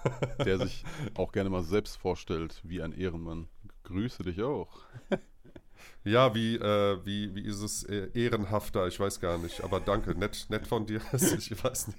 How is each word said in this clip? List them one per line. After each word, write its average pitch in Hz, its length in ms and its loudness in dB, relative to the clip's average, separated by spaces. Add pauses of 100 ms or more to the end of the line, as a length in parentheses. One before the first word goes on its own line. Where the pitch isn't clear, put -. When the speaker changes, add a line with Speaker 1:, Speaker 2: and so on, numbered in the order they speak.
(140)
Speaker 1:
<laughs> 135 300 -2
Speaker 2:
der 95 140 4
sich - 260 -2 (300)
auch - 180 0
gerne 98 180 2
mal 92 140 2
selbst 98 320 2
vorstellt 82 680 -2
wie 85 160 -4
ein 80 100 -4
Ehrenmann. 82 560 -4 (360)
Grüße 101 400 -2
dich 87 200 -4
auch. 123 400 -4 (260)
<laughs> 196 100 2 (840)
Speaker 1:
Ja, 113 320 6
wie, 113 200 2
äh, 101 480 4
wie, 101 300 -4
wie 101 80 -6
ist 101 200 -4
es, 107 220 -4
äh, 98 300 -4
ehrenhafter? 107 760 2
Ich 90 120 -2
weiß 98 200 0
gar 87 200 2
nicht, 85 240 -6
aber 92 160 0
danke, 95 360 2
nett, 98 340 -2
nett 107 180 -2
von 110 180 2
dir. 107 220 -2
<laughs> - 40 -10
Ich - 520 2
weiß - 360 -2